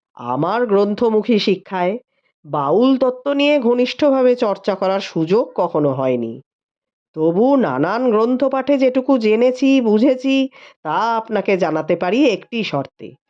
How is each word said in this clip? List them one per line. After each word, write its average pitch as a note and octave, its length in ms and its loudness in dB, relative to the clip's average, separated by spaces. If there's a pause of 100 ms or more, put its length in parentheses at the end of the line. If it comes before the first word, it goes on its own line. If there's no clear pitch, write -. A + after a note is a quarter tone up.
(140)
আমার E3 520 -2
গ্রন্থমুখী G#3 720 0
শিক্ষায়। F#3+ 600 -2 (460)
বাউল D#3 520 2
তত্ত্ব B3+ 360 -2
নিয়ে C#4+ 260 2
ঘনিষ্ঠভাবে B3 800 2
চর্চা G3+ 380 -2
করার F#3+ 260 -2
সুযোগ F#3 540 -2
কখনো D#3+ 380 0
হয়নি। B2+ 480 -4 (760)
তবু F3+ 420 2
নানান G3 540 0
গ্রন্থ A#3+ 340 0
পাঠে C4+ 340 0
যেটুকু C4 400 2
জেনেছি, B3+ 600 2
বুঝেছি, C4 680 2 (340)
তা G3+ 340 -2
আপনাকে G#3 400 -2
জানাতে D#3+ 400 -2
পারি G3+ 300 0
একটি A3 380 -2
শর্তে। - 480 -8 (180)